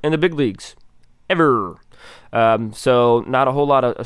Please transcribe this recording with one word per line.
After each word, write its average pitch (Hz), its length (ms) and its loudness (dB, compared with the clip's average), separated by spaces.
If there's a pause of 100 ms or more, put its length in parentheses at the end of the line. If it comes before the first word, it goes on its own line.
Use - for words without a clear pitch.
in 151 80 0
the 160 60 -2
big 170 160 0
leagues 135 420 -6 (540)
ever. 131 500 0 (520)
Um, 113 400 0
so 120 560 2
not 131 200 0
a 131 40 0
whole 143 140 0
lot 139 180 2
of 123 120 -2 (100)